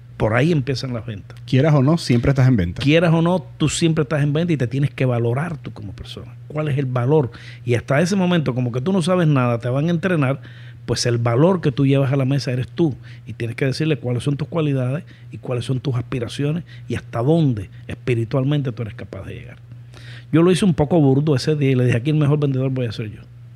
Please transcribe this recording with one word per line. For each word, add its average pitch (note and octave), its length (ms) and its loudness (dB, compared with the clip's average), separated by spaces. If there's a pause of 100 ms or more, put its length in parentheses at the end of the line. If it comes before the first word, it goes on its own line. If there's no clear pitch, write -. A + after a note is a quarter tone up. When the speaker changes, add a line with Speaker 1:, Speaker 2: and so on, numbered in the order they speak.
(160)
Speaker 1:
Por A2 180 0
ahí C#3+ 180 4
empiezan C3 420 -2
las A2 100 -8
ventas. G#2 400 -12
Speaker 2:
Quieras C#3+ 300 4
o C#3 80 4
no, D3+ 160 4
siempre A#2+ 320 2
estás C3 160 4
en B2+ 100 6
venta. F2+ 240 -2
Speaker 1:
Quieras D#3+ 320 4
o E3 80 4
no, F3 240 2 (140)
tú D3+ 100 2
siempre D#3+ 340 2
estás C#3+ 200 -2
en D3 100 0
venta E3+ 200 0
y D3 40 2
te B2 120 0
tienes C#3 220 0
que - 140 -2
valorar B2+ 540 -2
tú - 140 -14
como G#2 200 -14
persona. - 440 -16 (100)
¿Cuál D3+ 220 -4
es C#3 100 -2
el C#3+ 80 -2
valor? B2+ 460 2 (320)
Y A#2+ 100 2
hasta C3+ 260 2
ese F3+ 140 2
momento, F3 400 2
como B2 160 -2
que B2 100 -4
tú E3 120 0
no G3 100 2
sabes F3+ 240 2
nada, B2 320 4
te B2 100 -6
van C#3 200 0
a - 20 0
entrenar, D#3 500 0 (460)
pues - 200 -2
el A#2+ 120 2
valor C3+ 420 4
que D3+ 120 0
tú C#3 120 2
llevas C3+ 280 4
a C#3 40 0
la C3+ 80 2
mesa C3+ 280 0
eres B2 160 -4
tú. D#3+ 260 0 (320)
Y A2 60 -12
tienes A2+ 240 -6
que - 80 -2
decirle D3+ 320 0
cuáles A#2+ 260 -2
son C#3+ 140 -2
tus C#3+ 100 -6
cualidades C#3+ 560 -2 (300)
y - 60 -14
cuáles B2 260 -6
son C3 160 -2
tus C3 160 -4
aspiraciones C#3 640 -4 (260)
y A#2+ 60 -6
hasta - 260 -6
dónde C3 480 2 (200)
espiritualmente C3 840 -2
tú A#2 120 -8
eres A2 120 -10
capaz F#2+ 320 -14
de - 80 -12
llegar. D2+ 220 -16 (760)
Yo D#3 100 6
lo F#3 100 6
hice F3+ 120 2
un F3 100 4
poco D#3 260 2
burdo C#3+ 340 4
ese D3+ 220 0
día C3+ 160 2
y - 20 2
le B2 120 2
dije, A#2 100 2
"Aquí B2 140 -2
el D3+ 60 2
mejor D3+ 220 4
vendedor C3+ 320 0
voy C3 160 -2
a G#2 60 -6
ser A2 180 -8
yo". - 100 -16 (360)